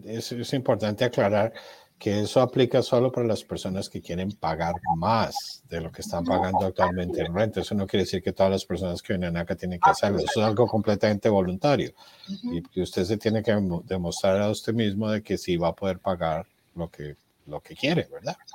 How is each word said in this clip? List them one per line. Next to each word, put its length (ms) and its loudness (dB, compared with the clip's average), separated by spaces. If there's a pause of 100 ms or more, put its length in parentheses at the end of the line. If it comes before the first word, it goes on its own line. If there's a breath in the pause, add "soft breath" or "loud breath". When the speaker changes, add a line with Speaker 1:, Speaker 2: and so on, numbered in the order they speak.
Speaker 1:
es, 260 -8
es 220 -4
importante 520 0
aclarar 480 2 (440 loud breath)
que 220 0
eso 220 2
aplica 420 4
solo 280 2
para 140 -2
las 180 0
personas 460 -6
que 120 -10
quieren 320 -4
pagar 420 -2 (220)
más 720 0
de 140 -6
lo 100 -8
que 100 -14
están 220 -4
pagando 440 0
actualmente 540 -2
en 120 -4
renta. 280 0
Eso 120 -4
no 140 -2
quiere 160 2
decir 180 -4
que 120 -4
todas 180 4
las 140 0
personas 360 -4
que 120 -4
vienen 220 -2
acá 200 -4
tienen 240 -6
que 100 6
hacerlo. 300 2
Eso 220 0
es 40 4
algo 220 4
completamente 600 2
voluntario. 640 2 (360 loud breath)
Speaker 2:
Ujú. 240 -6
Speaker 1:
Y 80 -2
que 200 -6
usted 240 0
se 120 0
tiene 240 0
que 140 2
mo-, 280 0
demostrar 560 0
a 120 2
usted 220 -4
mismo 360 0
de 140 0
que 160 -2
sí 180 0
va 120 2
a 60 -4
poder 220 -2
pagar 480 -2 (300)
lo 140 -6
que, 260 -12 (320)
lo 140 -10
que 140 -20
quiere, 360 0
¿verdad? 260 -8 (180)